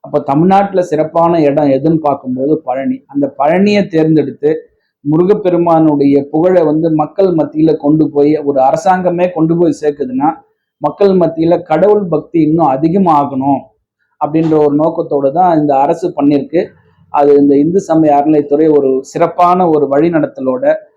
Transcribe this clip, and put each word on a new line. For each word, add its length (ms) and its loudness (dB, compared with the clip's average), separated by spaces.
அப்ப 200 -6
தமிழ்நாட்டுல 600 0
சிறப்பான 580 0
இடம் 280 0
எதுன்னு 320 0
பார்க்கும்போது 640 -2
பழனி. 420 -6
அந்த 320 -4
பழனியை 480 0
தேர்ந்தெடுத்து 720 0
முருகப்பெருமானுடைய 1200 0
புகழை 340 2
வந்து 300 0
மக்கள் 400 0
மத்தியில 420 0
கொண்டு 340 0
போய் 260 2
ஒரு 240 -2
அரசாங்கமே 720 0
கொண்டு 240 0
போய் 240 0
சேர்க்குதுன்னா 540 -4
மக்கள் 260 0
மத்தியில 540 0
கடவுள் 460 0
பக்தி 320 -2
இன்னும் 300 2
அதிகமாகணும் 880 0
அப்படின்ற 340 -2
ஒரு 120 0
நோக்கத்தோட 560 -2
தான் 280 2
இந்த 160 0
அரசு 400 -2
பண்ணிருக்கு. 500 -2
அது 240 2
இந்த 220 4
இந்து 240 0
சமய 360 2
அறநிலையத்துறை 600 2
ஒரு 280 0
சிறப்பான 640 0
ஒரு 220 0
வழிநடத்தலோட 840 -2